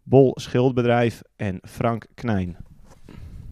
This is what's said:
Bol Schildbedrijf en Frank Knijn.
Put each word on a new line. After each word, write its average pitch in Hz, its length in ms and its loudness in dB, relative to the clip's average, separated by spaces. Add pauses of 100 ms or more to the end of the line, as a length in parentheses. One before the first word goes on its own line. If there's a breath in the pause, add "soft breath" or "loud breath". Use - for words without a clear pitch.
Bol 131 320 6
Schildbedrijf 120 880 0 (140)
en 95 260 -6
Frank 117 520 -6
Knijn. 95 420 -4 (960 loud breath)